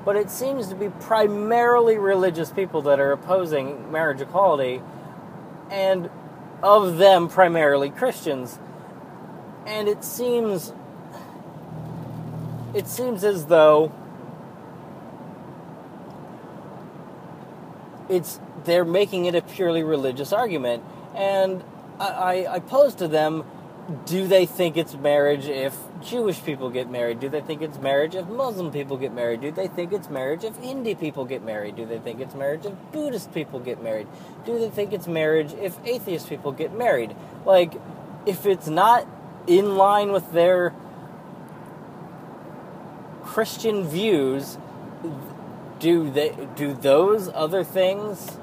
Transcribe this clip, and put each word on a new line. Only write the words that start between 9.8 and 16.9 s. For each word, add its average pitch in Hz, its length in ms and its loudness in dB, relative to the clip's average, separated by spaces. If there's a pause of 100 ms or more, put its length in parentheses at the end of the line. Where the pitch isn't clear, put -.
it 208 140 0
seems, 226 680 0 (2000)
it 196 140 -2
seems 240 360 -4
as 185 220 2
though 156 460 8 (4000)